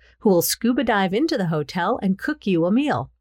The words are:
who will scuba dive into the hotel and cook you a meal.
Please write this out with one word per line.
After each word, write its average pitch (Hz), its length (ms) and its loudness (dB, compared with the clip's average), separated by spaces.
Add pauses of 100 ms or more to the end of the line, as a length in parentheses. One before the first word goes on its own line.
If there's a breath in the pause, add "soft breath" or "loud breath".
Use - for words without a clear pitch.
(200 soft breath)
who 220 100 2
will 170 120 4
scuba 247 420 -2
dive 196 300 0
into 294 240 0
the 180 100 -2
hotel 170 540 -2
and 190 160 0
cook - 300 -6
you 170 180 2
a 180 60 0
meal. 214 500 0